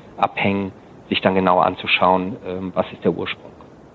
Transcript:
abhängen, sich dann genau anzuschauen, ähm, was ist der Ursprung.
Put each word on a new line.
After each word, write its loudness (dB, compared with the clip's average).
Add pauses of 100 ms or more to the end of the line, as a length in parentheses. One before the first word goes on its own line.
(160)
abhängen, 0 (360)
sich -2
dann 2
genau 4
anzuschauen, 2 (100)
ähm, -8
was -2
ist -18
der 2
Ursprung. -8 (440)